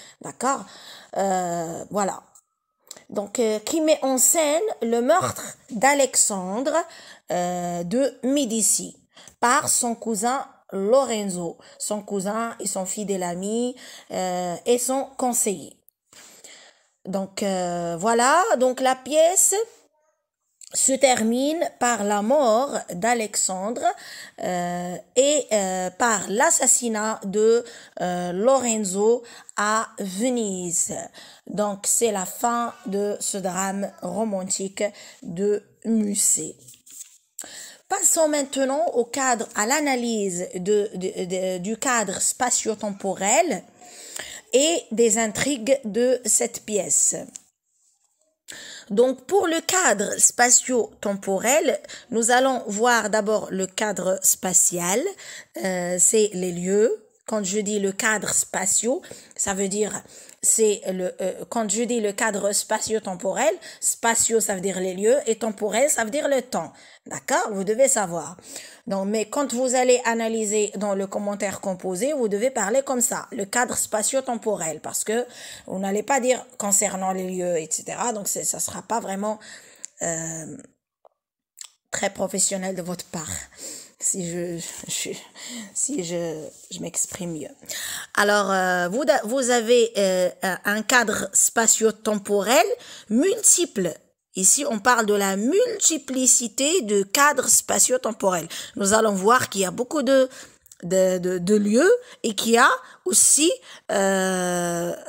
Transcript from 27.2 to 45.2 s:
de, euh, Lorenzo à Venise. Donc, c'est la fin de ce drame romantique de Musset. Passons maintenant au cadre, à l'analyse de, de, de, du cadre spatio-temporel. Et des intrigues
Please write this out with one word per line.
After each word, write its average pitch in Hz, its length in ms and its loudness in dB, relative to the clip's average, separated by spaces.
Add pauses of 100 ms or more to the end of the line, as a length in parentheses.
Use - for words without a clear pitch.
de, 220 400 4 (360)
euh, 180 320 -2
Lorenzo 220 920 2 (320)
à 214 320 0 (100)
Venise. 196 960 -4 (540)
Donc, 196 400 -4
c'est 226 240 2
la 190 140 -4
fin 240 460 -2 (140)
de 202 320 -2
ce - 200 -6
drame 190 520 -4 (120)
romantique 190 840 -4 (400)
de 202 400 -2 (220)
Musset. 208 680 0 (1300)
Passons 330 400 2
maintenant 277 640 0
au 233 140 0
cadre, 247 500 -2
à 208 100 0
l'analyse 233 880 0
de, 202 400 0
de, 185 300 -6
de, 185 340 -4
du 208 200 -6
cadre 220 420 0
spatio-temporel. 214 1400 -2 (880)
Et 302 380 2
des 226 280 2
intrigues 233 680 0